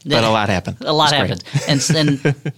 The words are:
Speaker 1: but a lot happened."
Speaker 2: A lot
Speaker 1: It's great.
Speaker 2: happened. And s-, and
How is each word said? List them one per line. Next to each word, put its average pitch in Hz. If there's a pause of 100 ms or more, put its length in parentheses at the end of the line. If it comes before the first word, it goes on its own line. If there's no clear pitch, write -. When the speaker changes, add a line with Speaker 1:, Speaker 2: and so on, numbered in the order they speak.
Speaker 1:
but 127
a 113
lot 107
happened." 95
Speaker 2:
A 151
lot 151
Speaker 1:
It's 143
great. 98
Speaker 2:
happened. - (240)
And 139
s-, -
and 147